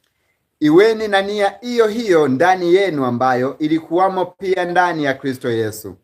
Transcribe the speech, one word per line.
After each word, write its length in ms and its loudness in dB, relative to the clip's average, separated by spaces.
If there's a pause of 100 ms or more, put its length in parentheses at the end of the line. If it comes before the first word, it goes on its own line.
(600)
"Iweni 480 4
na 140 2
nia 440 -4
iyo 220 2
hiyo 400 2
ndani 480 2
yenu 300 0
ambayo 540 -2
ilikuwamo 680 -2
pia 400 -4
ndani 380 0
ya 100 -2
Kristo 380 -6
Yesu 520 -6